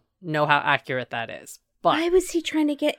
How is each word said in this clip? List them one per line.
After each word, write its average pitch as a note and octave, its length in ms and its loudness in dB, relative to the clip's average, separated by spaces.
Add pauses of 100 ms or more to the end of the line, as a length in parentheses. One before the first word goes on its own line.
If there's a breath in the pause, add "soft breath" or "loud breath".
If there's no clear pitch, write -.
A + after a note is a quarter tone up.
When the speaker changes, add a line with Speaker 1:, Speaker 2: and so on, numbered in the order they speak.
(240)
Speaker 1:
know D#3 240 0
how D3 100 6
accurate C3+ 540 -2
that A#2 180 -8
is. - 300 -18 (240)
But E3+ 60 4 (100)
Speaker 2:
Why E4+ 100 0
was F4+ 220 2
he E4+ 100 -2
trying D#4 280 -2
to C#4+ 60 -4
get D4 240 -2